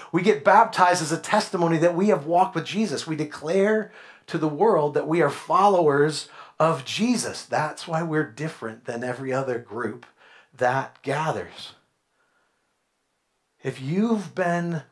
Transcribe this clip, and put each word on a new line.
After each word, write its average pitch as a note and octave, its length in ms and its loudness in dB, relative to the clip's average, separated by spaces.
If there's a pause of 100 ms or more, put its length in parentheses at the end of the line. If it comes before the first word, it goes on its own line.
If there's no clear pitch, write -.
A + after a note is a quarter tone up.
(100)
we E3+ 120 0
get G3+ 220 2
baptized F#3 580 6
as D3+ 100 -4
a D#3+ 80 -2
testimony E3+ 560 0
that E3+ 180 4
we F#3+ 140 2
have F3+ 160 2
walked F3 300 2
with D#3 100 -4
Jesus. D3+ 420 -4
We D#3 80 -4
declare F#3+ 800 -2 (360)
to E3 100 -4
the D#3 100 0
world D3+ 460 2
that D3 120 -2
we D#3+ 140 0
are C#3+ 80 4
followers D#3 1000 2 (280)
of D#3 280 0
Jesus. - 580 -2
That's D3+ 420 -4
why E3 160 -4
we're D#3 280 -2
different A#2 560 -10
than A#2+ 180 -6
every B2+ 300 -6
other B2+ 240 -2
group A2+ 480 -10 (500)
that B2+ 460 -2
gathers. C3+ 720 -6 (1900)
If C3+ 220 -8
you've F#3+ 540 -2
been E3+ 560 -2